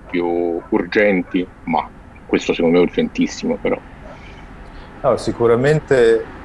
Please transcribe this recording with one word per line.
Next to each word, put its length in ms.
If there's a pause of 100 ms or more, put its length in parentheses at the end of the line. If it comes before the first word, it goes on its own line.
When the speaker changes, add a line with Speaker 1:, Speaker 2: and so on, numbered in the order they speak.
Speaker 1:
più 500 (100)
urgenti, 800 (180)
ma 220 (380)
questo 260
secondo 260
me 60
è 40
urgentissimo 760
però. 160 (1300)
Speaker 2:
No, 140
sicuramente 1080 (200)